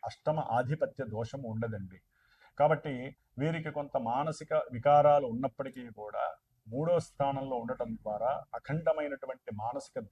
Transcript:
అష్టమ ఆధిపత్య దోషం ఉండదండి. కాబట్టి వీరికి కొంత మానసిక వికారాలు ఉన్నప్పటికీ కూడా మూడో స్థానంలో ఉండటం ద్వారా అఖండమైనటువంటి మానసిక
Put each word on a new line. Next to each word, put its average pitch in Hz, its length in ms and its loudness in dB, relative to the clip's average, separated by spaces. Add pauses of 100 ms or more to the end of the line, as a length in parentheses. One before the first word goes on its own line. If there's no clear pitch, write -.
అష్టమ - 360 -2
ఆధిపత్య 127 640 0
దోషం 117 380 -6
ఉండదండి. 110 580 -6 (580)
కాబట్టి 143 580 2 (220)
వీరికి 160 320 -2
కొంత 143 260 -4
మానసిక 143 580 -2
వికారాలు 147 720 6
ఉన్నప్పటికీ 127 600 -6
కూడా 104 440 -6 (360)
మూడో 160 320 2
స్థానంలో 135 560 -2
ఉండటం 120 380 -6
ద్వారా 113 480 -2 (120)
అఖండమైనటువంటి 143 1000 -4
మానసిక 117 580 -8